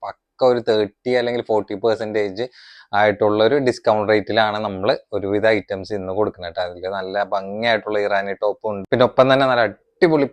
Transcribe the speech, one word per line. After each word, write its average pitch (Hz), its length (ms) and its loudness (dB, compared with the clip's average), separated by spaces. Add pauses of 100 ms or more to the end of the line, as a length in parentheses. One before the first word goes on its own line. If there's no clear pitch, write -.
പക്ക - 400 -8
ഒരു 123 160 4 (100)
തേർട്ടി 110 500 0
അല്ലെങ്കിൽ 120 320 -2
ഫോർട്ടി 107 220 0
പെർസെന്റേജ് 107 760 -2 (460)
ആയിട്ടുള്ള 104 500 2
ഒരു 117 120 4
ഡിസ്കൗണ്ട് 113 560 0
റേറ്റിലാണ് 107 560 0
നമ്മൾ 101 300 -2 (160)
ഒരുവിധ 101 340 -2
ഐറ്റംസ് 101 460 -2
ഇന്ന് 95 200 -6
കൊടുക്കുന്നത് 92 420 -4
ട്ടാ. 95 60 -4
അതിൽ 90 280 -8 (100)
നല്ല 95 240 -4
ഭംഗിയായിട്ടുള്ള 104 760 -2
ഇറാനി 98 440 -2
ടോപ്പും 107 280 -2
ഉണ്ട്, 98 200 -8
പിന്നെ 123 180 4
ഒപ്പം 131 240 4
തന്നെ 135 180 2
നല്ല 120 160 2
അടിപൊളി 147 640 0